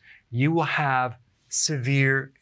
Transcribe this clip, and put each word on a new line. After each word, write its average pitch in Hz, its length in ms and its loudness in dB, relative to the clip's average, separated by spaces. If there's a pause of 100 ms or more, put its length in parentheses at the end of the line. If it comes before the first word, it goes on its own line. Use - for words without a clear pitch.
(300)
you 131 220 0
will 165 120 2
have 131 540 -2 (320)
severe 135 920 0